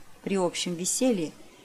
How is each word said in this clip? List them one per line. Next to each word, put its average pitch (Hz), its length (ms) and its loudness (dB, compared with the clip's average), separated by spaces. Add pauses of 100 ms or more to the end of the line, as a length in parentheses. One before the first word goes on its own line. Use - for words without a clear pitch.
(240)
при 190 140 0
общем 180 360 0
веселье 180 600 2 (320)